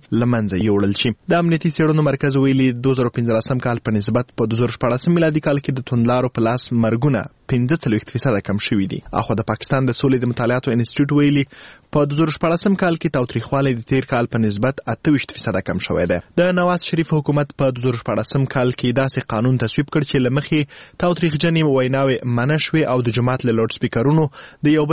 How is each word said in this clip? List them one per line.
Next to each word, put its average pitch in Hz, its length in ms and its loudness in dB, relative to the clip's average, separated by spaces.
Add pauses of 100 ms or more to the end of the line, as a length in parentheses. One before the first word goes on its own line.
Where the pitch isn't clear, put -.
(200)
له 120 140 2
منځه 101 340 0
یوړل 101 340 2
شي. 120 100 0 (220)
د 170 100 2
امنیتي 165 320 0
څېړنو 156 320 2
مرکز 139 340 0
ویلي 135 260 4 (200)
دوه 131 140 2
زره 120 160 0
پنځلسم 117 500 0
کال 117 180 -2
په 110 120 2
نسبت 113 360 -2
په 113 160 0
دوه 113 140 0
زره 117 140 -2
شپاړسم 127 420 0
میلادي 156 260 2
کال 143 160 0
کې - 160 -4
د 123 140 -10
توندلارو 123 480 2
په 113 80 2
لاس 123 260 -2
مرګونه 117 480 2 (300)
پنځه 123 320 2
څلوېښت - 300 -2
فیصده 117 340 0
کم 101 180 -2
شوي 98 260 0
دي. - 80 -6 (220)
اخوا 110 180 -2
د 110 80 -4
پاکستان 131 400 -2
د 120 120 -2
سولې 131 240 2
د 123 80 -2
مطالعاتو 123 420 -2
انسټیټیوټ 131 440 -2
ویلي 143 260 4 (500)
په 147 160 2
دوه 143 100 -4
زره 156 160 0
شپاړسم 175 480 0
کال 170 180 2
کې 160 160 -2
تاوتریخوالی 131 600 -2
د - 100 -8
تیر 131 240 0
کال 120 220 0
په 113 100 0
نسبت 107 340 -2 (140)
اته 147 220 2
ویشت - 220 -4
فیصده - 300 -2
کم 90 200 -4
شوی 87 240 0
دی. 87 80 0 (200)
د 180 200 2
نواز 175 320 0
شریف 165 220 -2
حکومت 147 380 0 (120)
په 131 120 0
دوه 123 120 -6
زره 117 160 -2
شپاړسم 120 520 -2
کال 127 240 2
کې 123 220 -2
داسې - 320 -4
قانون 123 320 2
تصویب 139 280 -2
کړ 156 80 0 (100)
چې 143 140 0
له 127 120 0
مخې 151 240 0 (420)
تاوتریخجنې 165 600 0 (120)
ویناوې 131 420 2 (220)
منع 143 180 2 (100)
شوې 156 160 2 (100)
او 127 160 0
د 113 100 0
جومات 127 300 0
له 113 100 2
لوډ 113 200 -2
سپیکرونو 139 460 2 (440)
د 151 80 4
یو 151 160 2